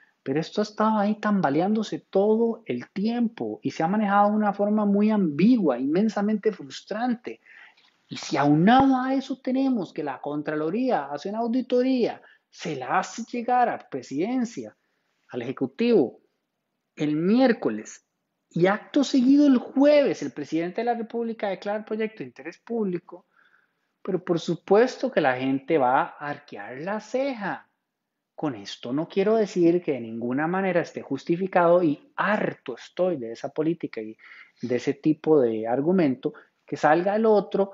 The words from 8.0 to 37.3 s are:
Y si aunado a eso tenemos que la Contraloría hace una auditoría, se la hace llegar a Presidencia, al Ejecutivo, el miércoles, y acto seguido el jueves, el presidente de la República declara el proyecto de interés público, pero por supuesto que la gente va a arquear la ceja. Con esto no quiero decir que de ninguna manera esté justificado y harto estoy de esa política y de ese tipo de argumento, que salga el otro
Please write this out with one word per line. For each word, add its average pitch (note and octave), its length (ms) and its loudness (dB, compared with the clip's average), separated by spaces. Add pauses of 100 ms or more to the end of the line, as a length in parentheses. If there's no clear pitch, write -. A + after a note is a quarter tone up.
Y B2+ 80 -12
si - 200 -6
aunado A3+ 600 6
a C4 160 -2
eso C4 280 -6
tenemos B3+ 500 -2
que D#3 120 -6
la C3 160 -8
Contraloría D#3 840 -2
hace C#3+ 220 -10
una A3 120 -6
auditoría, B3 840 0 (260)
se - 280 -8
la C3 220 -2
hace A3+ 260 -6
llegar A#3+ 440 0
a C3 100 -4
Presidencia, C#3 960 -6 (540)
al B2 140 -8
Ejecutivo, C3+ 800 0 (760)
el D3+ 220 -2
miércoles, F#3+ 880 0 (460)
y E3+ 180 2
acto G#3+ 360 0
seguido C#4 420 4
el C4 120 6
jueves, C#4 640 4
el C#3 80 -6
presidente E3 500 -4
de A#3 60 -4
la A#3+ 80 0
República A3+ 540 -6
declara G3+ 300 -6
el G#3+ 60 -10
proyecto A3 340 -6
de C3+ 100 -12
interés C#3 300 -16
público, F#3+ 680 -6 (760)
pero F#3 220 -4
por E3+ 140 0
supuesto A3+ 720 0
que G3 100 0
la C3 160 2
gente C3+ 420 0
va C3 240 2
a - 260 -10
arquear B2 500 -14
la G3 220 -6
ceja. A#3 680 -6 (640)
Con D3 200 -6
esto G#2 380 -12
no D#3+ 160 -4
quiero G3+ 280 0
decir F3+ 460 2
que D#3 100 -2
de B2+ 80 -4
ninguna A#2+ 460 -4
manera F#3 340 0
esté B2+ 220 -8
justificado F3 800 2
y D3 340 -2
harto F#3 600 -4
estoy F3+ 400 -4
de A2+ 160 -10
esa C3 160 -10
política D#3 520 -4
y A2 160 -12 (460)
de A#2+ 140 -2
ese C3 180 -2
tipo D#3 460 2
de A2+ 260 0
argumento, C#3+ 680 0 (300)
que D3 120 -8
salga F3 400 2
el A3+ 100 2
otro G3 480 2